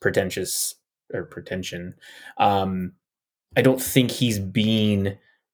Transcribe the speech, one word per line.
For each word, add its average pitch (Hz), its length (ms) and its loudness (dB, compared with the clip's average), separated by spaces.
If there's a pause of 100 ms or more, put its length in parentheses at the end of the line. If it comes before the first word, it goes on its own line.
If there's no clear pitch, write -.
pretentious - 760 -2 (360)
or 95 120 -6
pretension. 90 720 -10 (440)
Um, 95 540 0 (640)
I 131 60 4
don't 131 200 4
think 123 300 2
he's 110 260 0
being 104 800 0 (360)